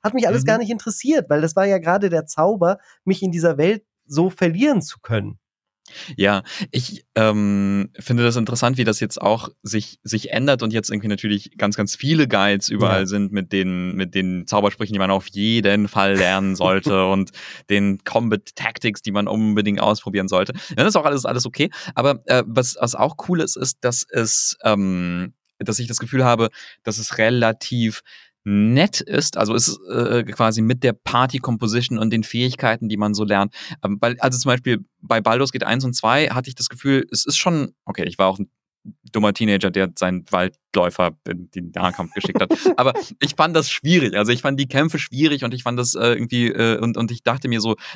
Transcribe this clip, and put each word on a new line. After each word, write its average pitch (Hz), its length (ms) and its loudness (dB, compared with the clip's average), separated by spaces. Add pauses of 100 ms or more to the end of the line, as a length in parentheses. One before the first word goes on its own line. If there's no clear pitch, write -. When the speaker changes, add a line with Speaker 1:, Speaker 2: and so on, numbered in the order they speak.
Speaker 1:
Hat 220 140 -2
mich 240 120 2
alles 202 140 2
Speaker 2:
Mhm. 131 60 0
Speaker 1:
gar 220 100 4
nicht 226 140 -2
interessiert, 240 580 -2
weil 147 120 4
das 160 140 0
war 196 100 4
ja 196 120 2
gerade 180 320 2
der 156 160 0
Zauber, 185 540 2 (260)
mich 190 160 2
in 190 100 0
dieser 165 280 2
Welt 196 260 2 (220)
so 160 240 2
verlieren 185 500 2
zu - 180 -12
können. 101 380 -4 (800)
Speaker 2:
Ja, 104 280 2 (280)
ich, - 340 -6 (100)
ähm, 101 760 2 (100)
finde 120 240 0
das 120 140 2
interessant, 120 400 0
wie 123 80 2
das 107 160 0
jetzt - 200 -6
auch 104 280 0 (140)
sich, 104 380 -6
sich - 300 -6
ändert 127 320 0
und 110 80 -2
jetzt 110 180 -4
irgendwie 107 200 -4
natürlich 101 480 -4
ganz, 104 180 -2
ganz 101 220 -2
viele 151 300 2
Guides 101 420 0
überall 98 320 2
Speaker 1:
Ja. 98 40 -2
Speaker 2:
sind 101 280 -2
mit 95 180 -4
den, 92 440 -2
mit 90 200 -6
den 92 320 -2
Zaubersprüchen, 104 460 0
die 101 60 -2
man 95 120 2
auf 98 160 0
jeden 104 640 2
Fall 98 260 2
lernen 95 400 2
sollte 92 500 2
Speaker 1:
<laughs> - 20 2
Speaker 2:
und 95 240 0 (380)
den 101 360 0
Combat 113 500 -4
Tactics, - 460 -6
die 110 100 -6
man 101 160 -2
unbedingt 107 540 0
ausprobieren 98 480 -2
sollte. 95 240 0 (160)
Ja, 170 80 -10
das 160 120 0
ist 202 60 -2
auch 156 100 2
alles, 139 200 0
alles 123 200 -2
okay. 123 240 -2 (260)
Aber, 135 320 2
äh, 123 200 2
was, 123 320 -2
was 120 160 -2
auch 147 220 -2 (100)
cool 180 140 0
ist, - 160 -2
ist, - 240 -4
dass 120 280 -2
es, - 540 0
ähm, 92 720 0 (260)
dass 107 200 -4
ich 120 80 -6
das 117 120 -6
Gefühl 127 240 0
habe, 117 260 4 (340)
dass 107 140 -4
es - 200 -8
relativ 113 840 0 (440)
nett 110 540 4
ist, - 380 -2
also - 180 0
es 117 140 2
ist, - 100 -8 (100)
äh, 117 340 0
quasi 110 380 0
mit 123 220 2
der 123 80 4
Party-Composition 120 1080 -2
und 110 140 2
den 113 140 2
Fähigkeiten, 117 640 -2
die 104 80 -4
man 104 160 0
so 104 100 -2
lernt. 101 300 2 (320)
Ähm, 101 160 0
weil, 120 180 0
also 127 180 0
zum 135 120 0
Beispiel 123 340 0 (180)
bei 113 200 0
Baldur's 123 320 2
Gate - 100 -4
eins 123 220 -2
und 123 80 -2
zwei 127 340 2
hatte 127 220 -4
ich 127 60 -16
das - 120 -6
Gefühl, 135 420 0
es - 160 -2
ist - 120 -2
schon, 160 360 0 (120)
okay, - 180 -6
ich - 140 -8
war 95 100 4
auch 95 120 0
ein 98 100 -6 (640)
dummer 104 200 2
Teenager, 101 380 2
der 92 260 2
seinen 92 320 -2
Waldläufer 90 880 0 (140)
in 90 220 -8
den 87 200 -12
Nahkampf 90 420 -4
geschickt - 280 -2
hat. - 100 0
Speaker 1:
<laughs> - 260 0
Speaker 2:
Aber 135 160 2 (280)
ich 139 140 -4
fand 160 200 2
das 156 160 2
schwierig. 139 460 2
Also 107 160 2
ich 123 80 -2
fand 139 180 -2
die 139 80 0
Kämpfe 147 320 0
schwierig 143 460 0
und 120 80 -4
ich 123 100 -10
fand 123 160 -2
das, 120 160 -2
äh, - 120 -6
irgendwie, 120 400 0
äh, 113 340 2
und, 117 160 0
und 117 120 0
ich 120 140 -8
dachte 127 240 -2
mir 117 140 0
so, 110 160 -2 (180)